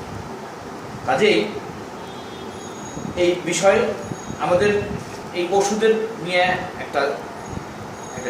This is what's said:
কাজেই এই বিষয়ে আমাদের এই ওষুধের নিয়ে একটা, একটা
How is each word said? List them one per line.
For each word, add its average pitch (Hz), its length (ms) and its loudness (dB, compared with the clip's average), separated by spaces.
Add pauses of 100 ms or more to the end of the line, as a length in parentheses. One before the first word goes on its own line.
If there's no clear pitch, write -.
(1080)
কাজেই 135 320 6 (1800)
এই 175 80 6 (180)
বিষয়ে 196 300 6 (640)
আমাদের 208 280 6 (680)
এই 175 80 0 (120)
ওষুধের 214 360 6 (320)
নিয়ে 180 200 4 (380)
একটা, 139 180 0 (1160)
একটা - 120 -6